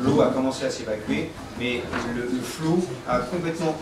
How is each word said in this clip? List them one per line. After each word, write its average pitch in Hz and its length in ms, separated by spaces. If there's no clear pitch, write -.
l'eau 143 200
a 127 100
commencé 131 340
à 127 60
s'évacuer, 110 600
mais 120 200
le, 120 60
le 123 180
flot 160 400
a 123 120
complètement 160 600